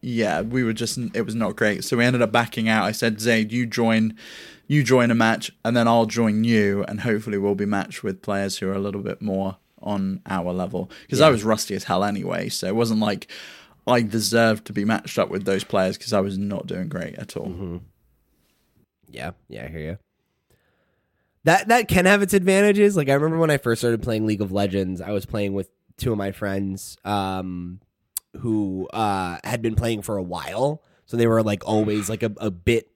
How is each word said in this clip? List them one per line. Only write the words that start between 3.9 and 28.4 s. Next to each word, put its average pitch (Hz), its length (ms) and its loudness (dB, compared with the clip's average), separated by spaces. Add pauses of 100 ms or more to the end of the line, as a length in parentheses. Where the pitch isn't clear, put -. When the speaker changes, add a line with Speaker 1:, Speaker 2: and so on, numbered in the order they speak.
Speaker 1:
you 147 160 4
join 120 260 4
a 113 60 4
match, 113 340 2 (140)
and 120 120 0
then 117 120 4
I'll 117 180 4
join 110 380 0
you, 101 420 2
and 104 140 -8
hopefully 110 380 -2
we'll 101 180 0
be 101 100 -2
matched - 380 -4
with 95 180 -6
players 98 360 -4
who 95 100 -4
are 95 60 -4
a 98 40 -4
little 98 240 -6
bit 98 180 -8
more 95 360 -4 (260)
on 95 440 -4
our 90 260 -4
level." 90 380 -4 (200)
'Cause 131 100 0
I 156 60 8
Speaker 2:
Yeah. 147 60 6
Speaker 1:
was 110 120 0
rusty 107 300 0
as 95 100 -6
hell 92 200 0
anyway, 95 440 -4
so - 200 -6
it 101 80 -2
wasn't 113 240 2
like 104 260 -2 (580)
I 120 180 4
deserved 110 640 2
to - 60 -14
be 104 120 -2
matched - 340 -2
up 104 100 2
with 95 160 -4
those 95 200 0
players 92 340 0
'cause - 140 -8
I 104 80 2
was 95 180 -2
not 101 300 -6
doing 90 200 -6
great - 280 -8
at - 200 -12
all. - 120 -8
Speaker 2:
Mm-hmm. 87 280 -8 (1300)
Yeah, 76 220 -12 (160)
yeah, 57 160 -14
I 67 40 -12
hear 78 120 -10
ya. 80 140 -8 (1500)
That, 185 240 4
that 233 200 4
can 180 160 4
have 202 180 6
its 190 100 0
advantages. 202 640 4
Like, 143 120 2
I 135 60 4
remember 160 240 2
when 165 120 4
I 143 80 4
first 117 220 0
started 117 200 2
playing 110 240 0
League 107 160 0
of 98 120 -2
Legends, 95 480 0
I 85 100 -8
was 101 160 -4
playing 101 280 -2
with 98 140 -4 (280)
two 123 160 -2
of 107 60 0
my 98 120 -2
friends, 98 720 -6
um, 92 760 -4 (580)
who, 101 540 -2